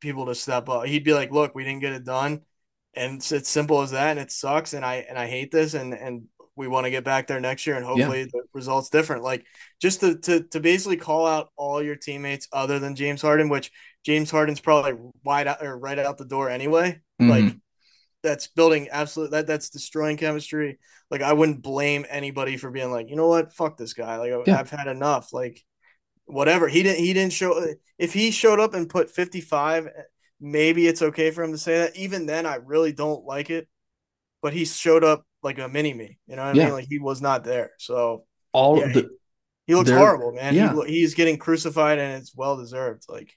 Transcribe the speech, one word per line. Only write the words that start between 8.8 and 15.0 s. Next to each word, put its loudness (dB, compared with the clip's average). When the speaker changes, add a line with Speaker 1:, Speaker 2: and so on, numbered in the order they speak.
Speaker 1:
different." 0
Like, -6
just 0
to, 4
to, 0
to -10
basically 2
call -2
out 0
all -6
your -6
teammates -10
other -2
than -6
James -4
Harden, 4
which -2
James 0
Harden's 0
probably 4